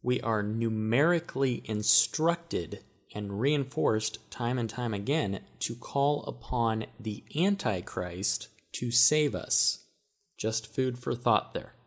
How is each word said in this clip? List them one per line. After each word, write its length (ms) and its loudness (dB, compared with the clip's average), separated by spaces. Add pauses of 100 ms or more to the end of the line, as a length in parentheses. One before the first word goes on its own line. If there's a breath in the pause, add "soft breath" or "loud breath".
we 180 2
are 220 0
numerically 1200 0
instructed 1120 0 (340)
and 260 -4
reinforced 760 2 (120)
time 280 -2
and 120 0
time 240 -2
again 460 0 (200)
to 140 -4
call 500 0
upon 640 -2 (120)
the 240 -6 (140)
Antichrist 1120 -2 (240)
to 180 -4
save 440 4
us. 500 0 (540)
Just 360 -4
food 240 0
for 160 -2
thought 400 2
there. 200 -6 (120)